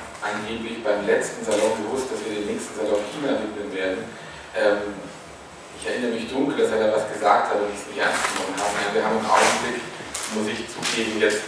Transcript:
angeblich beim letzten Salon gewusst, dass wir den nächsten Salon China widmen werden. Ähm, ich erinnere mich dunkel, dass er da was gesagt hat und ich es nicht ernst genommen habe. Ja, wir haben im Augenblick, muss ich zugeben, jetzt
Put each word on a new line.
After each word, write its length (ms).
angeblich 600
beim 220
letzten 380
Salon 280
gewusst, 280
dass 140
wir 120
den 160
nächsten 220
Salon 260
China 300
widmen 340
werden. 300
Ähm, 380
ich 80
erinnere 280
mich 160
dunkel, 260
dass 140
er 160
da 80
was 160
gesagt 380
hat 100
und 140
ich 80
es 80
nicht 100
ernst 320
genommen 240
habe. 240
Ja, 140
wir 100
haben 160
im 80
Augenblick, 540
muss 100
ich 220
zugeben, 500
jetzt 280